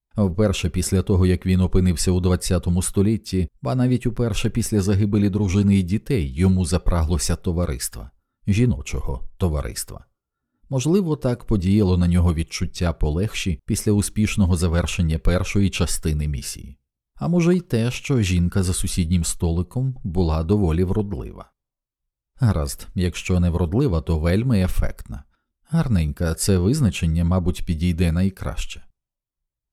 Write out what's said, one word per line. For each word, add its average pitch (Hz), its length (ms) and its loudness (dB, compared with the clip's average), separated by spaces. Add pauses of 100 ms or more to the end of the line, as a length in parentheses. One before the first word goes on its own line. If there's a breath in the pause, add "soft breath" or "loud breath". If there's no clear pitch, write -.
(160)
Вперше 98 540 0
після 92 320 0
того, 92 240 2
як 90 200 2
він 92 160 4
опинився 92 500 2
у 90 80 2
двадцятому 90 600 0
столітті, 98 680 -2 (120)
ба 127 140 -2
навіть 127 300 2
уперше 113 440 -2
після 110 320 0
загибелі 101 480 2
дружини 101 480 4
і 98 60 2
дітей, 87 500 -2
йому 92 320 4
запраглося 82 680 0
товариства. 82 760 -6 (360)
Жіночого 92 880 -2
товариства. - 680 -4 (640)
Можливо, 151 460 0
так 123 280 -4
подіяло 98 540 2
на 87 100 2
нього 87 260 4
відчуття 82 600 -4
полегші 87 720 -2
після 107 260 -2
успішного 101 640 2
завершення 82 640 0
першої 92 500 2
частини - 580 -2
місії. 65 500 -10 (380)
А - 120 -4
може, 175 280 2
й 180 40 0
те, 117 320 -2
що 127 300 -2
жінка 90 420 2
за 90 100 -2
сусіднім 87 500 0
столиком 90 800 -2
була 80 400 0
доволі 90 400 2
вродлива. 95 680 -6 (840)
Гаразд, 85 600 -2
якщо 90 440 -2
не 87 100 2
вродлива, 85 520 0
то 80 180 -2
вельми 98 420 2
ефектна. - 600 -2 (460)
Гарненька, 87 640 0
це 95 240 0
визначення, 90 640 0
мабуть, 87 420 0
підійде 85 460 0
найкраще. - 720 -4 (880)